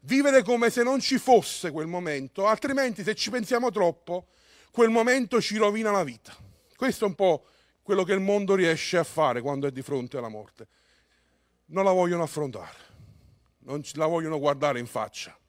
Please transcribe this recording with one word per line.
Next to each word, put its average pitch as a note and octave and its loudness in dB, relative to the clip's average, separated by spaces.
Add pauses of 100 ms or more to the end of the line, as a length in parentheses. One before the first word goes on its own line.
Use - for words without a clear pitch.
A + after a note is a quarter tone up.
vivere C4+ 4
come A#3 2
se B3 0
non B3+ 2
ci - 0
fosse G3 4
quel D3+ -6
momento, E3+ -4
altrimenti B3 -2
se G#3 -2
ci - -4
pensiamo A#3+ -2
troppo, F3+ -2 (420)
quel A#3 4
momento A#3 2
ci G#3 -4
rovina G#3+ 0
la G3 2
vita. A#2+ -12 (400)
Questo A#3 -2
è - 2
un F#3+ -2
po' F3+ 2 (380)
quello G3 0
che F3 0
il F#3+ 0
mondo G3 0
riesce E3+ 0
a E3 2
fare C3 0
quando C#3 -4
è C#3+ -4
di C3 -12
fronte C3 -6
alla A#2+ -8
morte. G#2+ -18 (1000)
Non F3+ -2
la G3 4
vogliono F3 2
affrontare, C3 -8 (840)
non C#3+ -10
ci, - -14
la D#3 0
vogliono D#3+ -2
guardare C#3+ 0
in A#2+ -8
faccia - -8 (120)